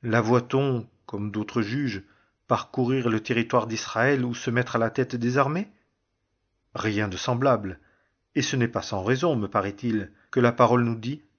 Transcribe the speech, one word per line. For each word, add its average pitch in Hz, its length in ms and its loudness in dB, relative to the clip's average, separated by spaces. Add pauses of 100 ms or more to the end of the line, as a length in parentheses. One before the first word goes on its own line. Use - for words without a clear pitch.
La 117 180 2
voit-on, 120 680 0 (180)
comme 104 240 -6
d'autres 107 320 -2
juges, 110 400 -4 (460)
parcourir 123 600 0
le 110 120 0
territoire 113 460 0
d'Israël 123 580 0
ou 120 100 -4
se - 160 -6
mettre 120 260 0
à - 20 2
la 113 120 2
tête 127 260 -2
des 120 220 0
armées ? 151 320 0 (1040)
Rien 107 340 0
de 92 80 -6
semblable, 120 640 0 (560)
et 143 80 0
ce 135 140 -4
n'est 120 120 2
pas 113 140 -4
sans 98 220 -6
raison, 131 320 0
me 104 100 -2
paraît-il, 101 640 -2 (200)
que 131 100 2
la 120 120 8
parole 120 300 6
nous 113 140 0
dit 123 260 -8 (160)